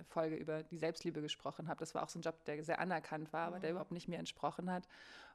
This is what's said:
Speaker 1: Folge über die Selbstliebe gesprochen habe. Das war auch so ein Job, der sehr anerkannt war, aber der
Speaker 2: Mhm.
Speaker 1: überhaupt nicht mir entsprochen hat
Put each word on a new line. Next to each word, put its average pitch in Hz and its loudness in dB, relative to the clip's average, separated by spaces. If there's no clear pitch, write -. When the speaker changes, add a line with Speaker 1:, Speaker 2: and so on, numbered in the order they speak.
Speaker 1:
Folge 160 2
über 156 -2
die 170 -8
Selbstliebe 160 0
gesprochen 147 -2
habe. 156 -2
Das 160 -4
war - 4
auch - 0
so - -6
ein 165 -2
Job, 165 0
der 147 0
sehr 156 4
anerkannt 156 0
war, 165 2
aber 175 -2
der 165 2
Speaker 2:
Mhm. 175 2
Speaker 1:
überhaupt - -4
nicht 175 -2
mir 165 0
entsprochen 170 0
hat 180 0